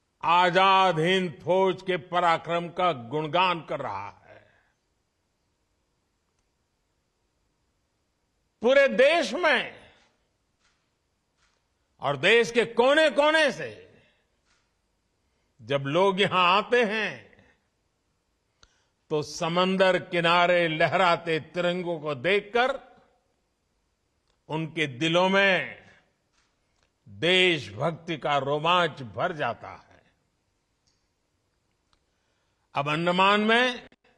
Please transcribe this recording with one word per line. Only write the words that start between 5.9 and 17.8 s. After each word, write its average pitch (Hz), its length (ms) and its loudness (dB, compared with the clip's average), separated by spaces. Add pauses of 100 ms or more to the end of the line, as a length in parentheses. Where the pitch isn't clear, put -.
पूरे 269 280 4
देश 254 460 2
में 254 560 -4 (2000)
और 139 160 -4
देश 220 340 2
के 233 140 0
कोने-कोने 285 880 2
से 113 460 -14 (1600)
जब 135 180 -4
लोग 180 400 0
यहां 180 360 2
आते 233 280 0
हैं, 196 640 -8 (1600)